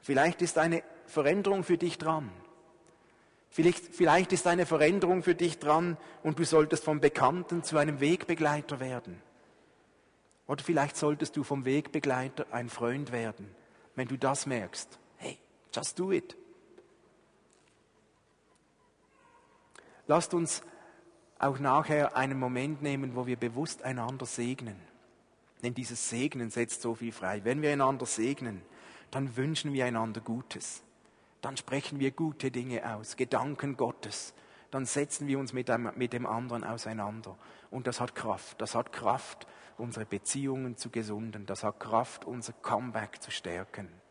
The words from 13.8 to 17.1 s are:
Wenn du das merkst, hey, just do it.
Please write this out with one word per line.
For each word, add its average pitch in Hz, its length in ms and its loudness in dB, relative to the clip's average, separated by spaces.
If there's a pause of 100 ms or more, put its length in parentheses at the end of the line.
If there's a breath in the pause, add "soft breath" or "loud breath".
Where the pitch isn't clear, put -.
Wenn 131 100 -2
du 135 100 -4
das 131 300 0
merkst, 117 520 -6 (180)
hey, - 220 -12 (360)
just - 240 -6
do 185 140 0
it. - 240 -2 (3750 loud breath)